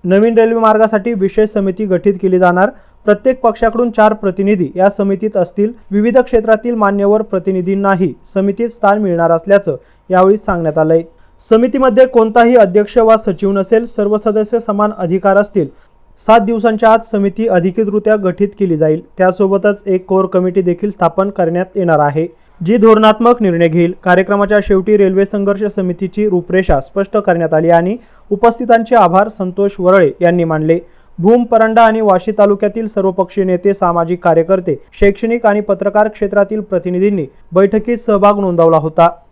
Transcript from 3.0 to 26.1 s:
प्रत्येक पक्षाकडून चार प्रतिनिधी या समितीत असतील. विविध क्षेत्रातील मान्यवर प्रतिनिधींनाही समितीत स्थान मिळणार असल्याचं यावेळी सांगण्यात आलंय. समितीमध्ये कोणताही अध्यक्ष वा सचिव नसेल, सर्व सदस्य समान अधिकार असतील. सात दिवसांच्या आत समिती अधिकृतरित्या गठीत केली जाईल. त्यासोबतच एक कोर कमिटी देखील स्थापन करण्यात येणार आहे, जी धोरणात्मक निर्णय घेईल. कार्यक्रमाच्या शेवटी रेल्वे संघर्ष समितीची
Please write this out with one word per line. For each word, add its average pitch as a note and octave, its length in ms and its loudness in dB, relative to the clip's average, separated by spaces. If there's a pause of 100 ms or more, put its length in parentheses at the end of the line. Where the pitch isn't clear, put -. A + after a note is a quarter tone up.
प्रत्येक B3+ 340 0
पक्षाकडून A3+ 500 -2
चार G#3+ 220 2
प्रतिनिधी G3 640 -2
या F#3 140 2
समितीत G3 460 -4
असतील. G3+ 360 -2 (180)
विविध G#3+ 280 0
क्षेत्रातील A#3 560 0
मान्यवर G3+ 480 0
प्रतिनिधींनाही F#3+ 880 -2 (220)
समितीत G3+ 340 -2
स्थान G#3 300 0
मिळणार E3+ 320 0
असल्याचं E3+ 460 0 (340)
यावेळी F#3 260 4
सांगण्यात E3+ 420 -4
आलंय. D#3+ 240 2 (400)
समितीमध्ये B3+ 640 2
कोणताही A#3 500 2
अध्यक्ष G#3 420 2
वा A3 180 4
सचिव G3+ 360 -4
नसेल, G3+ 340 0
सर्व G#3 300 -4
सदस्य G#3+ 420 -2
समान G#3 400 -2
अधिकार F#3 380 -2
असतील. G3+ 320 -2 (580)
सात A3 140 6
दिवसांच्या A3 500 0
आत A3 140 2
समिती G3+ 440 -4
अधिकृतरित्या G#3 760 0
गठीत F#3 240 -2 (100)
केली F3+ 180 -2
जाईल. D#3 240 0 (180)
त्यासोबतच G3 680 0
एक F#3 200 -2
कोर F#3+ 200 0
कमिटी F#3 360 -2
देखील F3 280 -4
स्थापन F#3+ 400 -2
करण्यात F3+ 460 -4
येणार E3+ 220 0
आहे, D3 280 -2 (340)
जी F3+ 160 0
धोरणात्मक A3 680 4
निर्णय E3+ 260 2
घेईल. E3+ 240 0 (120)
कार्यक्रमाच्या G3+ 580 0
शेवटी G3+ 340 0
रेल्वे G3 300 2
संघर्ष G3+ 400 -4
समितीची G3 640 -4